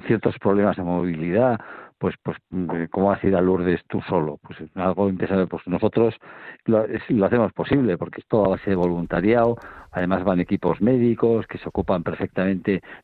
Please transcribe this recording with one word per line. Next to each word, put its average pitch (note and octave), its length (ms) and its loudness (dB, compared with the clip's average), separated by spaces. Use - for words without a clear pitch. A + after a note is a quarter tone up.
ciertos G#2+ 320 0
problemas G2+ 380 2
de F#2+ 60 -4
movilidad, F2 760 0
pues, F#2 260 -2
pues, - 140 -6
mm, E2+ 400 -4
¿cómo F#2+ 160 2
vas G2 160 0
a - 40 2
ir F#2+ 80 4
a F2 60 4
Lourdes F2+ 460 2
tú G2 200 -4
solo? D2+ 360 -2
Pues - 180 -18
es D#2 140 -14
algo F#2 340 0
impensable. F#2 380 0
Pues E2 200 -8
nosotros A2 460 2
lo, A2 200 4
es, A2 240 -6
lo G2+ 160 4
hacemos G#2+ 280 2
posible, G#2 440 0
porque E2 240 -8
es - 60 -20
todo G#2+ 180 2
a F#2+ 40 4
base F#2 200 -2
de G2 60 2
voluntariado. F#2+ 800 2
Además F#2 320 -2
van F#2 160 2
equipos F2+ 420 -2
médicos A#2 640 2
que - 100 -10
se - 100 -10
ocupan F2+ 360 -2
perfectamente F#2 800 -2